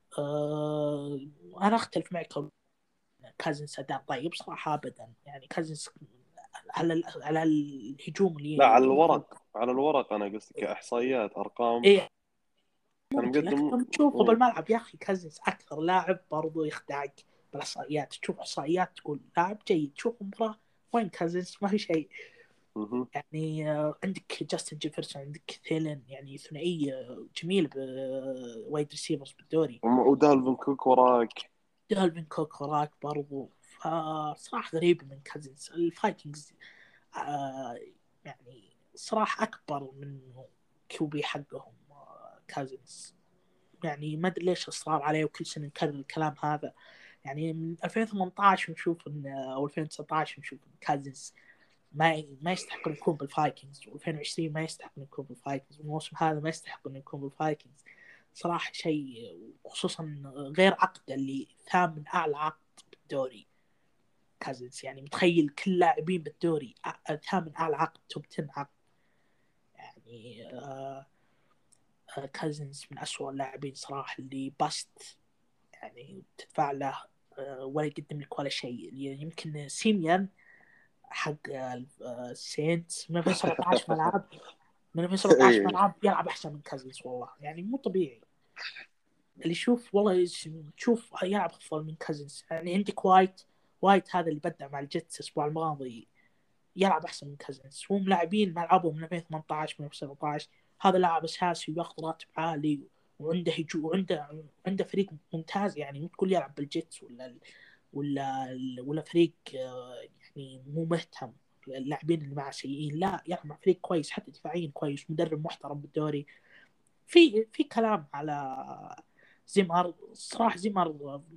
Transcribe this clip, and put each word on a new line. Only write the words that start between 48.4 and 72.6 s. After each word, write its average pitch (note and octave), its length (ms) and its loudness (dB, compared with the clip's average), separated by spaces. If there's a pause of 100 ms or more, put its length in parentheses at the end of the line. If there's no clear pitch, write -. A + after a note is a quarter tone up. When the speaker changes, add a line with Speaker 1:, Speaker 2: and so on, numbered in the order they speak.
Speaker 1:
نشوف - 360 -2
إن، D3 180 -8
أو C3+ 400 -4
ألفين D#3 180 -4
وتسعة D3+ 260 -10
عشر D#3 300 -2
نشوف - 260 -14
إن - 140 -20
كازنز C#3 540 -4 (580)
ما، D#3 320 2 (180)
ما F3 100 0
يستحق - 360 -6
إنه D3+ 80 -2
يكون - 180 2
بالفايكنجز، C#3+ 760 -4
وألفين D#3 280 -6
وعشرين D3+ 360 -4
ما D#3 100 -2
يستحق - 340 -10
إنه C#3 100 -14
يكون - 180 -12
بالفايكنجز، C#3 540 -8
والموسم D3+ 380 -6
هذا D#3 240 2
ما D3+ 80 -4
يستحق - 400 -8
إنه C3+ 100 -12
يكون C#3+ 220 -12
بالفايكنجز. D3+ 640 -4 (500)
صراحة - 380 -4
شيء، B2+ 640 -4 (260)
وخصوصًا D3+ 580 -6 (340)
غير F#3+ 160 8
عقده - 420 -2
اللي C3+ 340 -4 (220)
ثامن E3 340 2 (100)
أعلى D#3+ 220 0
عقد D3+ 240 -4 (320)
بالدوري. C3 540 -6 (920)
كازنز B2+ 440 -10
يعني C3+ 180 -12
متخيل E3+ 460 4
كل F3+ 300 0
لاعبين E3 440 4
بالدوري، D3+ 520 -2 (120)
أ-، - 260 -6
أ-، A3 40 -2
ثامن E3 400 -4
أعلى D#3+ 200 0
عقد، D#3+ 320 -2
توب D3 200 -12
تن D3+ 220 -8
عقد. - 240 -10 (1000)
يعني، A2+ 800 -20
آه، C3+ 540 -12 (1120)
آه، C#3 80 -8
كازنز D3 640 -8